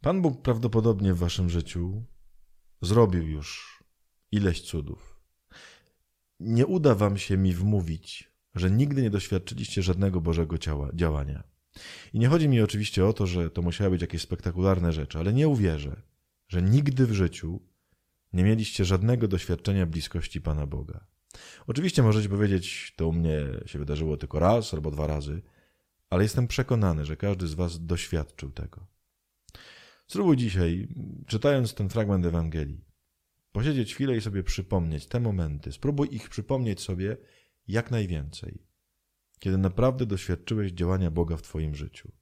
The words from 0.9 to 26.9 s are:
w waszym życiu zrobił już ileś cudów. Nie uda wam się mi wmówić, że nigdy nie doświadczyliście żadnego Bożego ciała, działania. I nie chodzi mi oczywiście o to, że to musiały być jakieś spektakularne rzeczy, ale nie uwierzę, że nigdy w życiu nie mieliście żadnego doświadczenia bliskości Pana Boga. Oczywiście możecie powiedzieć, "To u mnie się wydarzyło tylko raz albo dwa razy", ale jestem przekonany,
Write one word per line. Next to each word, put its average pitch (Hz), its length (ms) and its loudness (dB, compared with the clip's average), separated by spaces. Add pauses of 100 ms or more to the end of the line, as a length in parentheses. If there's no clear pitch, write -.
w 87 40 0
waszym 87 320 0
życiu 87 560 -4 (760)
zrobił 92 460 4
już - 480 -10 (560)
ileś 101 300 2
cudów. - 580 -10 (1200)
Nie 113 260 2
uda 151 300 4
wam 98 220 2
się 98 200 -2
mi 95 160 4
wmówić, 87 800 -2 (240)
że 92 160 2
nigdy 135 300 2
nie 117 80 2
doświadczyliście 98 760 -4
żadnego 92 380 0
Bożego 82 360 0
ciała, 73 360 -4
działania. 73 500 -2 (680)
I 107 60 -2
nie 117 80 4
chodzi 156 220 4
mi 123 120 6
oczywiście 104 440 2
o 110 80 4
to, 104 140 0
że 87 220 0
to 87 120 -6
musiały 87 300 0
być 87 100 0
jakieś 85 200 -6
spektakularne 90 720 0
rzeczy, 78 260 -6
ale 92 140 0
nie 143 140 4
uwierzę, 82 540 0 (460)
że 90 140 0
nigdy 131 440 4
w 113 80 0
życiu 87 460 -2 (720)
nie 90 100 4
mieliście 107 420 2
żadnego 107 420 2
doświadczenia 92 580 0
bliskości 80 560 -4
Pana 76 260 -2
Boga. 71 400 -10 (600)
Oczywiście 147 360 2
możecie 107 260 4
powiedzieć, 98 680 0
"To 82 120 -2
u 82 60 0
mnie 80 280 0 (240)
się - 140 -10
wydarzyło 73 380 -4
tylko 73 220 -6
raz 104 340 2
albo 76 180 -4
dwa 76 160 -4
razy", 73 340 -4 (680)
ale 92 140 4
jestem 120 240 0
przekonany, 101 580 0